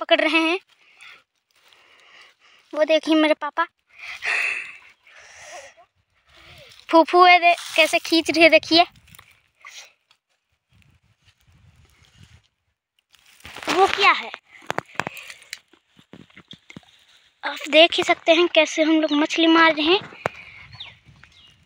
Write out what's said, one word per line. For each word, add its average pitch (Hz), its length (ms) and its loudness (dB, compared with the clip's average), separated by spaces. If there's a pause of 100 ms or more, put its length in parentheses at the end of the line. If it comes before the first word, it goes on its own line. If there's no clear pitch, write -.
पकड़ 330 200 0
रहे 320 200 0
हैं। 330 180 -2 (2250)
वो 302 120 -2
देखिए 311 300 0
मेरे 311 200 2
पापा, 330 300 -6 (3250)
फूफू 330 360 4
है 359 140 8
दे-, 339 180 2 (200)
कैसे 320 220 2
खींच 330 320 -2
रही 320 120 0
है 330 80 8
देखिए। 320 340 2 (4000)
वो 359 180 2
क्या 392 240 2
है, 233 180 -10 (3000)
आप 294 280 -10
देख 320 260 2
ही 349 80 -2
सकते - 280 -2
हैं 339 220 0
कैसे 311 280 0
हम 311 180 0
लोग 311 140 -4
मछली 311 340 -2
मार 330 260 2
रहे 302 120 -4
हैं। 370 140 0 (1700)